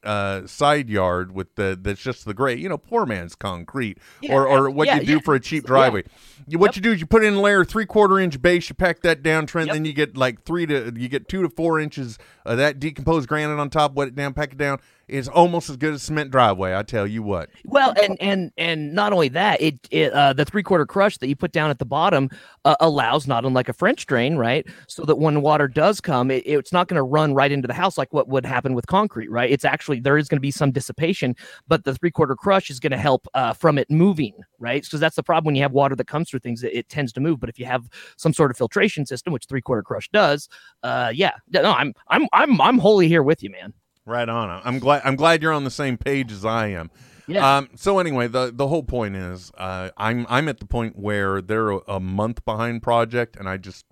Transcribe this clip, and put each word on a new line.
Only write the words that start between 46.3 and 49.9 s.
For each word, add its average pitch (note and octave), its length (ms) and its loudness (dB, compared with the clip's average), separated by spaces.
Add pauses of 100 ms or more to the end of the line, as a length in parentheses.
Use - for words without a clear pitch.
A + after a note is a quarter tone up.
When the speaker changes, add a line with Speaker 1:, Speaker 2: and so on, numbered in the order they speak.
Speaker 1:
as G2 140 -10
I A2 220 -2
am. E2+ 240 -8 (360)
Speaker 2:
Yeah. E3+ 300 4
Speaker 1:
Um, C#3 180 -2
so G3 240 0
anyway, C3+ 300 0
the, B2+ 260 -2
the C3+ 140 -2
whole D#3 140 -2
point A2+ 340 -6
is, F2+ 400 -12
uh, F#2 400 -8